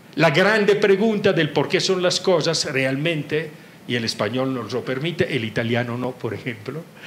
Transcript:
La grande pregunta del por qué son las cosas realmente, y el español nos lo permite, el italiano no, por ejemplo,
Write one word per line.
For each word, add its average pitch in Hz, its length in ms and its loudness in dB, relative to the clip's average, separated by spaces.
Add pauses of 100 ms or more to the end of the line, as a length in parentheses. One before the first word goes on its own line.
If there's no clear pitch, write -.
(140)
La 160 160 4
grande 202 460 4
pregunta 202 580 4
del 156 160 2
por 135 180 0
qué 180 120 0
son 185 240 0
las 180 160 2
cosas 160 520 0
realmente, 147 800 -2 (380)
y 120 80 -2
el 113 100 -2
español 127 480 -2
nos 113 180 -6
lo 117 140 -4
permite, 160 500 -2
el 113 80 -2
italiano 117 540 -2
no, 127 140 -4
por 110 240 -8
ejemplo, 127 480 -10 (220)